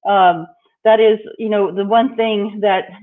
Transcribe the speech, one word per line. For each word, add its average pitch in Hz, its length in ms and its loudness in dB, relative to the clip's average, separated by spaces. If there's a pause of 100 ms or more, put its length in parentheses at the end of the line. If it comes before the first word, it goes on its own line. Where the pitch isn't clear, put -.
Um, 180 400 2 (380)
that 220 160 4
is, 220 180 4 (200)
you 220 100 -8
know, 202 260 -2
the 196 100 -4
one 208 320 0
thing 214 440 -4
that, 190 240 -2 (180)